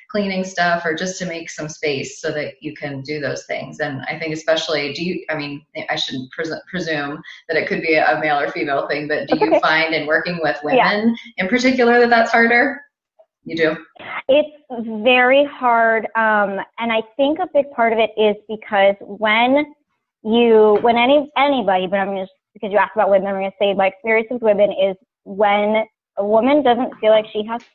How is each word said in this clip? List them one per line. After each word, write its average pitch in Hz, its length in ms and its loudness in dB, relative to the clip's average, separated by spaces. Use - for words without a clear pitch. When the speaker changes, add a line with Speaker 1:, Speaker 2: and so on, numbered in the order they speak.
Speaker 1:
cleaning 196 320 -2
stuff, 175 420 -2
or 160 80 -2
just 185 240 -6
to 185 80 -8
make 165 240 -10
some 156 200 -10
space 143 500 -6
so 160 100 -6
that 151 320 -8
you 147 140 -12
can 139 260 -10
do 151 200 -8
those 131 240 -8
things. - 340 -10
And 143 300 -6
I 160 100 -10
think 160 140 -8
especially, 156 580 -2
do 165 140 -8
you, 180 240 -6
I 156 60 -4
mean, 147 300 -10
I 156 60 -4
shouldn't 135 360 -8
pres-, 160 200 -8
presume 156 520 -6
that 151 100 -2
it - 120 -2
could 185 120 -4
be 160 140 0
a 156 240 2
male 151 220 0
or - 80 -4
female 143 400 -4
thing, 151 180 -4
but 147 220 -4
do 160 80 0
you - 100 0
Speaker 2:
Okay. - 140 4
Speaker 1:
find 160 340 0
in 143 100 -4
working 165 380 -2
with 151 160 -2
Speaker 2:
Yeah. 233 200 4
Speaker 1:
women 220 260 0
in 185 100 -4
particular 240 540 2
that 233 80 4
that's 233 220 4
harder? 240 500 2
You 160 100 -10
do? 165 220 0
Speaker 2:
It's 294 300 2
very 254 420 4
hard. 226 600 0
Um, 208 440 0
and 233 120 -4
I 220 100 0
think 285 220 0
a 359 140 -4
big 285 180 0
part 233 220 2
of 220 60 -2
it 220 180 2
is 214 180 4
because 202 500 2
when 240 760 0
you, 220 580 6
when 233 160 2
any, 269 400 2
anybody, 208 500 2
but 196 120 -2
I'm 196 100 -2
gonna, 196 180 -6
because 208 180 -10
you 208 60 0
asked 185 180 0
about 208 140 2
women, 196 180 4
I'm 196 80 -4
gonna 190 240 -4
say 202 140 2
my 190 140 2
experience 220 420 -2
with 247 120 -6
women 208 300 4
is 190 240 0
when 208 600 0
a 202 80 -2
woman 226 380 4
doesn't 247 360 0
feel 220 120 4
like 214 200 4
she 214 140 -6
has 226 160 -8